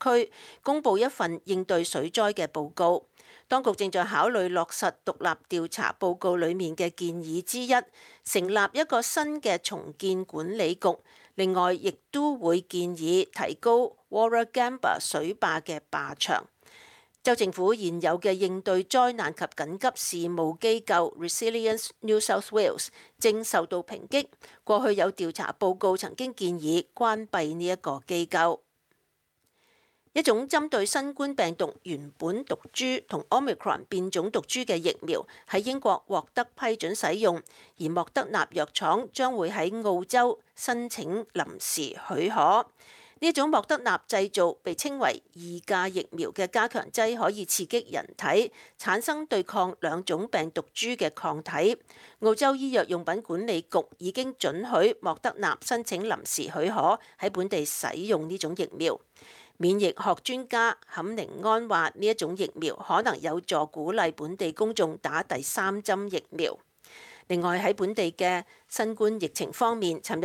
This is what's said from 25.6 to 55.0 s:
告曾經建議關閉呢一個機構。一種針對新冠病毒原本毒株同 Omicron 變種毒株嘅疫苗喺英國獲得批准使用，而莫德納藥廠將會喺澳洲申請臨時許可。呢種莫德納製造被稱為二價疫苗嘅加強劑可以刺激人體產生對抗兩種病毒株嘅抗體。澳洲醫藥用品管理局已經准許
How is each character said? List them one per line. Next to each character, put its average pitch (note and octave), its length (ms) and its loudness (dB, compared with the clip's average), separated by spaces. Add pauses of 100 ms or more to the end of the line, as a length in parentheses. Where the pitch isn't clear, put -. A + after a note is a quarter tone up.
告 F#3+ 180 4
曾 F#3 220 -6
經 B3+ 180 -6
建 F3 240 -2
議 D#3+ 360 0
關 A3 340 0
閉 D#3+ 280 -2
呢 F3 100 -4
一 F#3 100 0
個 C#3 300 -4
機 E3+ 200 -2
構。 E3 340 2 (1500)
一 D#4 80 2
種 B3+ 260 2
針 D4+ 220 0
對 G#3 160 2
新 C#4 260 -2
冠 C#4 220 -4
病 E3+ 200 0
毒 E3 280 -4
原 D3 340 -8
本 F#3+ 260 -4
毒 - 160 -4 (140)
株 B3+ 120 -4 (220)
同 - 220 -6
Omicron G#3+ 560 0
變 F#3 260 -4
種 F#3 200 -2
毒 G#3 100 0
株 B3+ 200 -4
嘅 A3 180 0
疫 E3 240 0
苗 D#3+ 220 -2 (260)
喺 G3 120 2
英 C4 160 -2
國 G#3+ 300 2
獲 F3+ 240 -2
得 A#3+ 120 0 (140)
批 A3+ 160 0
准 G#3 220 -4
使 E3+ 200 0
用， G3+ 200 4 (420)
而 D#3+ 120 -4
莫 E3+ 240 0
德 C4+ 80 0 (100)
納 F#3+ 200 0
藥 D3+ 200 0
廠 G3 400 2
將 B3+ 240 0
會 F3 140 0
喺 G#3 360 -2
澳 F3+ 160 2
洲 A#3+ 380 2 (160)
申 A#3+ 320 -4
請 F3 340 -6 (120)
臨 E3+ 120 -2 (140)
時 - 220 -4 (260)
許 F3 220 -2
可。 G3+ 360 4 (560)
呢 E4 80 2
種 D#4+ 200 2
莫 C#4 100 4
德 D4 200 0
納 A3 280 0
製 G3 240 0
造 F3 180 4 (120)
被 F3 120 -4
稱 C#4 240 -4
為 F#3+ 240 0 (120)
二 E3+ 60 -18 (260)
價 F#3+ 240 0
疫 F#3 200 -4
苗 E3 220 -4
嘅 F#3+ 140 -2
加 G#3 200 2
強 A#3+ 240 -4
劑 A#3 280 0
可 F#3+ 120 2
以 G#3 140 -4
刺 F3 220 -2
激 A#3+ 260 -2
人 - 240 -6
體 G3+ 340 2 (280)
產 F#4 200 0
生 D4+ 280 -4
對 G3+ 160 0
抗 F#3 380 -2
兩 E3+ 220 -2
種 F3+ 260 -2
病 D#3+ 240 -2
毒 D#3+ 100 -4 (100)
株 - 200 -4
嘅 E3 180 0
抗 D#3 320 -6
體。 E3+ 340 2 (440)
澳 A3 140 4
洲 C#4 220 2
醫 C4+ 140 -4
藥 A3+ 140 4
用 E3+ 200 -4
品 F#3 160 -2
管 G3 260 -4
理 F3+ 140 0
局 - 160 -2 (220)
已 F3+ 120 -6
經 C4 280 -4
准 E3+ 260 -2
許 A3 380 4